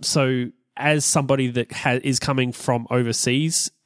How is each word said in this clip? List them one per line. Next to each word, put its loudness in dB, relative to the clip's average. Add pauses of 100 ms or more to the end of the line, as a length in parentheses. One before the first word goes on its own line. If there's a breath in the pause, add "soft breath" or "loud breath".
So 0 (300)
as 2
somebody 2
that -2
ha-, 0
is 0
coming 0
from -2
overseas, 0 (160)